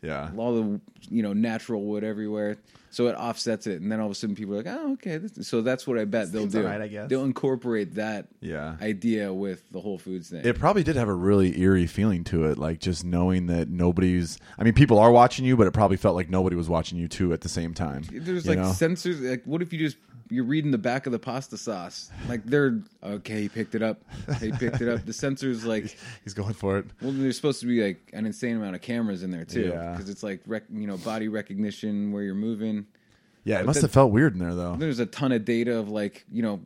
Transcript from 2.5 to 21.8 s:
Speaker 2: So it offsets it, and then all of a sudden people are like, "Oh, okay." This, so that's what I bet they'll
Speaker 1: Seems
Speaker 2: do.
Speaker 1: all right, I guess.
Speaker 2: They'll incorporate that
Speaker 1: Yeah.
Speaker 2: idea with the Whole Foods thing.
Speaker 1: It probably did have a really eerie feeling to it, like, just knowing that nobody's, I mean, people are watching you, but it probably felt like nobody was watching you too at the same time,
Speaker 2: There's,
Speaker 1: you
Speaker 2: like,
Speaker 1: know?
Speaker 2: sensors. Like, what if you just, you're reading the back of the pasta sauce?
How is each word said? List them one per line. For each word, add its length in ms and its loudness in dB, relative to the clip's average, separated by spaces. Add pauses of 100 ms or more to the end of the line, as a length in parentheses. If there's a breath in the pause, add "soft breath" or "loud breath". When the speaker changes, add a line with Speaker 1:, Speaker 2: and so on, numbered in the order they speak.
Speaker 2:
So 160 0
it 80 2
offsets 520 -4
it, 140 -4
and 100 -4
then 100 -2
all 60 -2
of 60 -4
a 20 -6
sudden 220 -4
people 160 -8
are 100 -4
like, 60 -8
"Oh, 260 -6
okay." 220 -6
This, 320 -10
so 140 0
that's 240 -2
what 100 0
I 80 0
bet 260 -2
they'll 120 -4
Speaker 1:
Seems 100 -2
Speaker 2:
do. 60 2
Speaker 1:
all 80 2
right, 140 -4
I 80 -8
guess. 200 -10
Speaker 2:
They'll 160 0
incorporate 720 -2
that 340 -6 (120)
Speaker 1:
Yeah. 420 -8
Speaker 2:
idea 500 -2
with 380 -6
the 100 -10
Whole 160 -6
Foods 320 -10
thing. 160 -10
Speaker 1:
It 140 2
probably 240 4
did 140 0
have 120 2
a 60 2
really 440 4
eerie 280 6
feeling 380 2
to 220 0
it, 120 0
like, 220 -4
just 220 -2
knowing 440 2
that 240 0
nobody's, 680 2 (200 loud breath)
I 60 0
mean, 100 8
people 240 8
are 120 10
watching 360 8
you, 100 4
but 100 8
it 60 4
probably 240 4
felt 200 2
like 120 -2
nobody 260 2
was 140 -2
watching 300 0
you 100 -4
too 240 0
at 80 -2
the 80 -8
same 240 -4
time, 300 -6 (100)
Speaker 2:
There's, 320 -6
Speaker 1:
you 60 0
Speaker 2:
like, 80 4
Speaker 1:
know? 140 0
Speaker 2:
sensors. 540 0
Like, 200 -4
what 160 -2
if 100 -6
you 60 -6
just, 180 -2 (320)
you're 160 0
reading 260 0
the 80 2
back 280 -2
of 60 -2
the 60 -2
pasta 400 -8
sauce? 520 -8 (180)